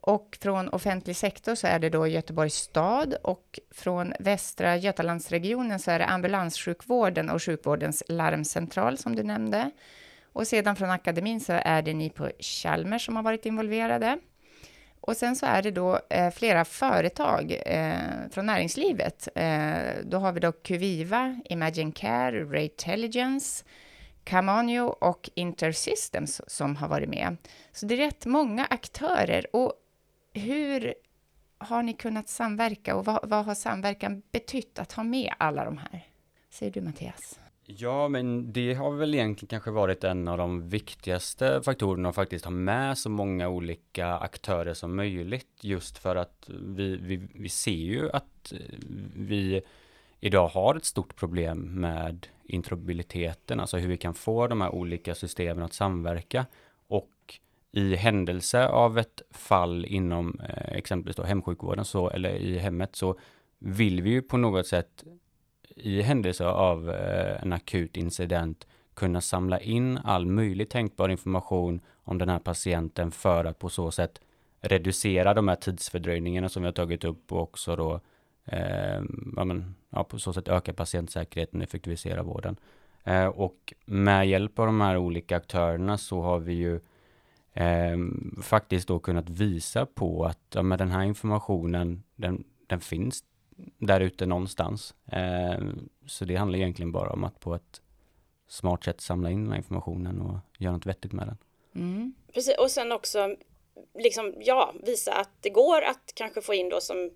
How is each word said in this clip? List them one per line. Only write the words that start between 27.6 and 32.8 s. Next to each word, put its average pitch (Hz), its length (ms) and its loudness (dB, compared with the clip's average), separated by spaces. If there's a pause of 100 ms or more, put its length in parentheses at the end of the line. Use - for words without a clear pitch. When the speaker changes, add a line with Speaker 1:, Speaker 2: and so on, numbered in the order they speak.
Speaker 1:
Så - 140 -10
det 226 100 2
är - 20 -2
rätt 285 280 0
många 254 400 2
aktörer. - 880 0
Och 247 180 2 (600)
hur 254 600 -2 (640)
har 233 260 -2
ni 233 100 -2
kunnat 220 360 -6
samverka 214 680 -2